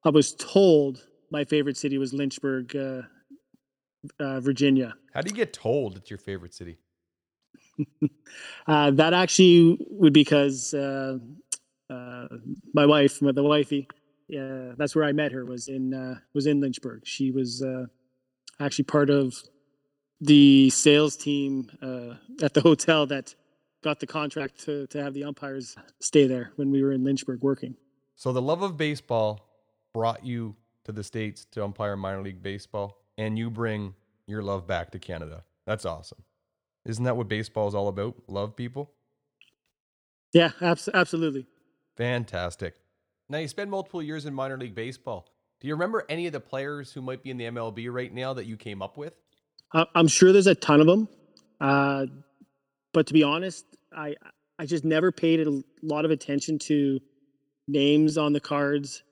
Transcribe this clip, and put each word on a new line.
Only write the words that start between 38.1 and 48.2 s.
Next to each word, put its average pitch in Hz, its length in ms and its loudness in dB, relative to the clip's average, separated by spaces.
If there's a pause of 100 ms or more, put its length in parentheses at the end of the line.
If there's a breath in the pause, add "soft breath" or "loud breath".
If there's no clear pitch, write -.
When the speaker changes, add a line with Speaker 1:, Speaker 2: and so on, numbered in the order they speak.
Speaker 2:
Love 101 280 -8
people? 123 360 -12 (1400)
Speaker 1:
Yeah, 165 180 4 (100)
abs-, 170 320 -2
absolutely. 165 540 -2 (500)
Speaker 2:
Fantastic. 101 800 -8 (520)
Now, 147 120 -8
you 160 80 -8
spend 202 240 -10
multiple 190 320 -8
years 151 220 -10
in 143 100 -10
minor 135 200 -6
league 123 200 -14
baseball. 113 520 -12 (320)
Do 131 80 -12
you 151 60 -4
remember 190 360 -4
any 170 180 -6
of 151 60 -8
the 135 60 -8
players 139 520 -10
who 139 100 -14
might 131 220 -10
be 135 80 -12
in 123 60 -10
the 117 100 -8
M 120 100 -10
L 113 140 -6
B 117 180 -10
right 123 240 -8
now 127 200 -8